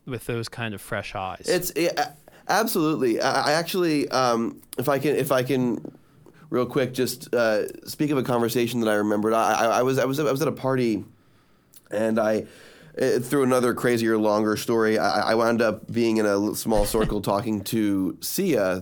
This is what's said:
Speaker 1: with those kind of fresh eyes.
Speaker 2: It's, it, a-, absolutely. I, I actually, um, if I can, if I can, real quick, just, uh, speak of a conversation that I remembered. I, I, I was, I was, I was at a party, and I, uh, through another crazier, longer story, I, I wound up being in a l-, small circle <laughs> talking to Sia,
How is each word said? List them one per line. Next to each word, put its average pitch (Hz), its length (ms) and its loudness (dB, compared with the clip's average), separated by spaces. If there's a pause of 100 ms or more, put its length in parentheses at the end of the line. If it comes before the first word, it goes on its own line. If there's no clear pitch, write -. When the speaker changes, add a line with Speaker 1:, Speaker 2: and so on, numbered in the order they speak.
Speaker 1:
with 123 200 -10
those 117 240 -6
kind 113 240 -8
of 95 80 -12
fresh - 340 -8
eyes. 92 320 -8
Speaker 2:
It's, 180 240 -2
it, - 280 -2
a-, - 140 -4 (360)
absolutely. 156 720 0
I, 131 280 2
I - 40 4
actually, 170 560 0
um, 117 520 0 (160)
if 127 120 -4
I 139 100 2
can, 139 160 0
if 143 160 0
I 131 120 2
can, 127 540 -2 (520)
real 123 160 0
quick, 127 280 -2
just, - 420 -4
uh, 110 320 2 (180)
speak 151 260 -2
of 143 60 0
a 120 60 2
conversation 120 560 0
that 110 100 2
I 104 60 4
remembered. 104 380 2
I, 110 200 4
I, 113 120 2 (140)
I - 40 4
was, 131 160 2
I 123 60 2
was, 135 140 -2
I 147 120 2
was 135 100 -2
at 151 60 0
a 123 60 -2
party, 120 500 -2 (880)
and 110 280 0
I, 110 260 0 (540)
uh, 123 200 2
through 135 240 0
another 123 300 2
crazier, 113 440 2
longer 107 380 2
story, 110 420 2
I, 101 340 0
I 110 40 4
wound 117 260 2
up 107 300 -2
being 113 260 2
in 107 80 2
a 104 40 2
l-, 101 260 0
small 107 300 2
circle 110 360 0
<laughs> 104 120 -2
talking 104 320 -2
to 101 560 0
Sia, 104 600 0